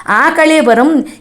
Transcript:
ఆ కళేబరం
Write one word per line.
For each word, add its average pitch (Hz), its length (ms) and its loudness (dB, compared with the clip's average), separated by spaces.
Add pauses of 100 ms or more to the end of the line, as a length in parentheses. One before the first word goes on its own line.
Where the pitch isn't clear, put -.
ఆ 240 200 0
కళేబరం 311 760 0 (160)